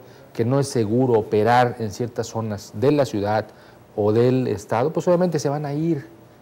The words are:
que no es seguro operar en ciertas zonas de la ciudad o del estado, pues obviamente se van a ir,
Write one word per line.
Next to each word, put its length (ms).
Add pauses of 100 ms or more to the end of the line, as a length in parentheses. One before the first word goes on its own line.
(320)
que 140
no 160
es 80
seguro 500
operar 600
en 120
ciertas 360
zonas 480
de 180
la 100
ciudad 440 (500)
o 160
del 340
estado, 460
pues 160
obviamente 300
se 100
van 160
a 80
ir, 340 (340)